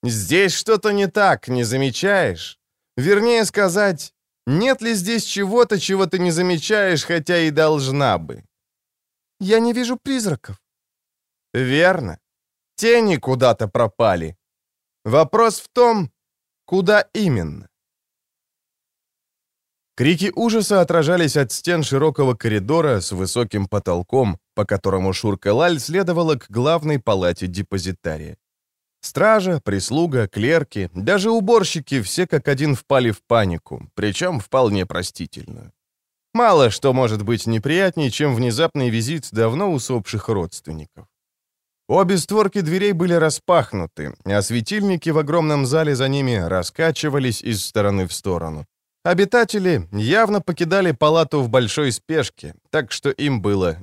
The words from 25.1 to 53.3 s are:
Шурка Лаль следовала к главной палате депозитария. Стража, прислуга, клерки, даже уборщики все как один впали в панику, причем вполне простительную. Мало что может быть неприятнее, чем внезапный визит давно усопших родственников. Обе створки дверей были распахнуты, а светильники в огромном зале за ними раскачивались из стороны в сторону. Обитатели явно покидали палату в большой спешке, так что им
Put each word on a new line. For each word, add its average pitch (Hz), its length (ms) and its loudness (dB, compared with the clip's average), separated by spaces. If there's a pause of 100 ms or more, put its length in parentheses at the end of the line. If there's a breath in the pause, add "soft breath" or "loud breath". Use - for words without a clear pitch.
Шурка 101 400 -2
Лаль 160 260 2
следовала 165 560 -2
к - 140 -14
главной 151 500 0
палате 92 480 0
депозитария. 85 880 -8 (680)
Стража, 190 560 0
прислуга, 120 680 -2
клерки, 113 680 -2
даже 185 360 -2
уборщики 196 720 0
все 170 240 -4
как 160 220 -2
один 143 260 0
впали 127 380 0
в 98 160 -8
панику, 90 680 -2
причем 127 440 -2
вполне 101 460 0
простительную. - 880 -12 (600)
Мало 190 360 6
что 131 240 0
может 113 280 0
быть 110 240 -2
неприятнее, 147 640 0
чем 147 240 0
внезапный 123 560 0
визит 117 440 -4
давно 117 400 0
усопших 117 560 -4
родственников. 80 800 -8 (840)
Обе 185 280 2
створки 202 440 0
дверей 185 320 0
были 175 200 0
распахнуты, 135 1120 0
а 101 180 0
светильники 175 680 -2
в 151 80 2
огромном 151 480 0
зале 151 300 0
за 131 120 0
ними 135 280 0
раскачивались 127 1080 -2
из 110 220 -4
стороны 101 420 0
в - 60 -10
сторону. 80 520 -6 (380)
Обитатели 185 880 0
явно 190 480 0
покидали 175 540 0
палату 151 480 2
в 120 80 -2
большой 127 420 0
спешке, - 640 -6 (140)
так 143 240 -4
что - 160 -4
им 135 320 -2